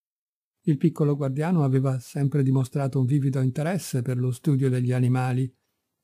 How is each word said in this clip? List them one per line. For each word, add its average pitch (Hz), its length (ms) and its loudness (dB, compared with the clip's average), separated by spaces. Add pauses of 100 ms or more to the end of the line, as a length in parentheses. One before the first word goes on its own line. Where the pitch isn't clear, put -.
(600)
Il 151 160 0
piccolo 147 380 2
guardiano 147 480 0
aveva 131 360 2
sempre 143 420 -2
dimostrato 135 580 0
un 131 60 2
vivido 139 360 0
interesse 143 600 -2
per 123 160 -2
lo 127 140 0
studio 135 400 0
degli 127 200 0
animali 127 580 0 (540)